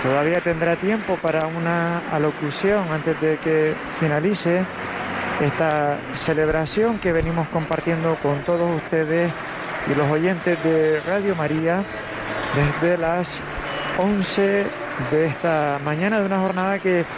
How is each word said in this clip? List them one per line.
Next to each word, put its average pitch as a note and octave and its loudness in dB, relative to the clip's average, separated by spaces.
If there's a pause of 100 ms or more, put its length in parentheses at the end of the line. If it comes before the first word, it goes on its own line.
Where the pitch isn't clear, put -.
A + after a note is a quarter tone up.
todavía D3 2
tendrá E3+ 0
tiempo G3 0
para D#3+ 0
una E3+ 0 (100)
alocución D#3 0
antes D#3 -2
de D#3 2
que D#3 2 (260)
finalice E3+ 2 (800)
esta D3+ 2 (160)
celebración D#3+ 0
que F3 0
venimos E3 0
compartiendo D#3+ 0
con C#3+ 2
todos E3+ 0
ustedes D#3+ 0 (580)
y C#3 2
los C#3+ 2
oyentes E3 0
de D#3 4
Radio G3 0
María D#3+ 0 (1000)
desde F3 4
las E3+ -2 (580)
once G3 2 (460)
de D#3 4
esta D3 0
mañana, F3+ 0
de G3+ 2
una F#3+ 0
jornada F#3+ 0
que F3+ 2 (120)